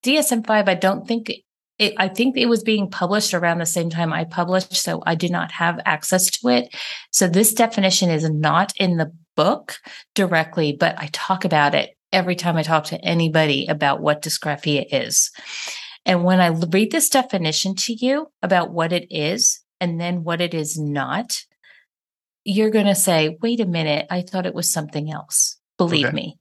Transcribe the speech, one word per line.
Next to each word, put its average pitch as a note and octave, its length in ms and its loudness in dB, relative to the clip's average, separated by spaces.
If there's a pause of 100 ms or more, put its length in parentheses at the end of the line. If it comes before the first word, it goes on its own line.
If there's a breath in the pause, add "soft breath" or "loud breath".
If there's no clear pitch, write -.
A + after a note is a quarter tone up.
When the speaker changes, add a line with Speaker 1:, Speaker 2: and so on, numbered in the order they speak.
Speaker 1:
D C#4 160 2
S D4 140 0
M A3+ 100 0
five, G#3+ 260 2
I F#3 60 4
don't F#3+ 320 0
think A3+ 260 -4 (460)
it, G#3+ 180 0
I F#3+ 120 0
think B3+ 280 0
it A#3+ 100 2
was A3+ 160 2
being G#3 280 0
published G3+ 420 -2
around E3+ 260 0
the E3+ 60 -2
same E3+ 240 -2
time E3 240 -2
I E3 120 -4
published, F3+ 500 -2
so - 320 -4
I E3 80 2
do E3+ 140 -2
not E3+ 240 -2
have E3+ 340 -2
access F#3 460 0
to - 160 -2
it. B3 260 0 (360 loud breath)
So - 160 2
this F#3+ 280 4
definition F#3+ 560 2
is D#3+ 180 0
not D3+ 480 2
in F3+ 200 2
the D#3+ 160 -2 (220)
book G3 420 0 (380 loud breath)
directly, D#3+ 640 0
but E3 200 2
I D3+ 140 -8
talk - 320 -4
about D3 300 4
it - 220 -2 (160)
every F3+ 220 2
time E3+ 220 -2
I D#3 80 0
talk D#3 220 2
to - 160 -8
anybody D#3+ 640 2
about D3+ 360 0
what D3+ 180 2
dysgraphia D3 680 -2
is. B2+ 400 0 (760 loud breath)
And F3+ 180 2
when F#3 160 6
I F3 60 6
l-, E3 260 0
read A3 180 2
this D#4+ 200 0
definition F#3+ 680 0
to - 160 -4
you C4 380 -2 (120)
about F3 280 2
what E3 240 -2
it F3 160 -2
is D#3+ 500 0 (180)
and E3+ 220 -2
then F3 240 -4
what E3+ 160 -2
it E3+ 140 -2
is D#3 240 -4
not, D3 680 -4 (1000 soft breath)
you're G#3+ 260 2
gonna G3+ 240 4
say, D#3+ 480 2
"Wait A#3 180 -2
a G#3 60 0
minute, D#3 420 -2
I F3+ 140 -4
thought F3+ 240 -6
it - 80 -6
was - 180 -2
something D#3 400 -6
else." - 460 -2 (180)
Believe E3 300 2
Speaker 2:
Okay. - 80 -2
Speaker 1:
me. - 260 -8